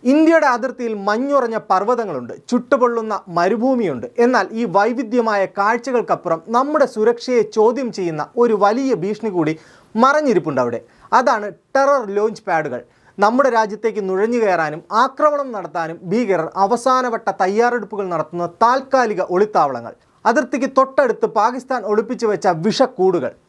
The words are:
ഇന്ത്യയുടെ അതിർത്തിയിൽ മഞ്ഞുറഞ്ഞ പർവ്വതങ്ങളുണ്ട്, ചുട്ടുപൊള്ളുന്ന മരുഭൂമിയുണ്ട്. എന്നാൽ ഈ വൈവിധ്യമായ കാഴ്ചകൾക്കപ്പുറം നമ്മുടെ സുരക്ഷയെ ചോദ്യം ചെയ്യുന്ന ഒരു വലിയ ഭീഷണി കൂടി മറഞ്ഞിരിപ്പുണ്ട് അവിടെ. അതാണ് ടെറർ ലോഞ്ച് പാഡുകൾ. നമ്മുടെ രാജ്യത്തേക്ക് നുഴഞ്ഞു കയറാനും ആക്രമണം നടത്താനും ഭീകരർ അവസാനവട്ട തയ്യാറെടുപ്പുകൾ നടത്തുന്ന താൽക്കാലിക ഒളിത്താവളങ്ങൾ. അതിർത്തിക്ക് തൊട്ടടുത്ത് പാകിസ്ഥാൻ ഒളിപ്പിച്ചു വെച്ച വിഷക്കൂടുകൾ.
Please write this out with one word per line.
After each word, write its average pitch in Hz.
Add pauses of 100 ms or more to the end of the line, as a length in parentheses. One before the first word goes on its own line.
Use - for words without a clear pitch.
ഇന്ത്യയുടെ 311
അതിർത്തിയിൽ 233 (140)
മഞ്ഞുറഞ്ഞ 240 (140)
പർവ്വതങ്ങളുണ്ട്, 190 (160)
ചുട്ടുപൊള്ളുന്ന 240 (220)
മരുഭൂമിയുണ്ട്. 208 (180)
എന്നാൽ 240 (140)
ഈ 240 (120)
വൈവിധ്യമായ 226 (160)
കാഴ്ചകൾക്കപ്പുറം 208 (180)
നമ്മുടെ 285
സുരക്ഷയെ 233 (140)
ചോദ്യം 233
ചെയ്യുന്ന 160 (180)
ഒരു 220 (100)
വലിയ 254 (100)
ഭീഷണി 208
കൂടി 156 (400)
മറഞ്ഞിരിപ്പുണ്ട് 226
അവിടെ. 117 (400)
അതാണ് 233 (260)
ടെറർ 277 (140)
ലോഞ്ച് 214
പാഡുകൾ. 151 (360)
നമ്മുടെ 240
രാജ്യത്തേക്ക് 214
നുഴഞ്ഞു 220
കയറാനും 165 (220)
ആക്രമണം 285
നടത്താനും 165 (140)
ഭീകരർ 196 (180)
അവസാനവട്ട 240 (120)
തയ്യാറെടുപ്പുകൾ 208
നടത്തുന്ന 170 (160)
താൽക്കാലിക 240 (140)
ഒളിത്താവളങ്ങൾ. 151 (340)
അതിർത്തിക്ക് 269 (100)
തൊട്ടടുത്ത് 262
പാകിസ്ഥാൻ 240 (100)
ഒളിപ്പിച്ചു 226
വെച്ച 202 (180)
വിഷക്കൂടുകൾ. 180 (180)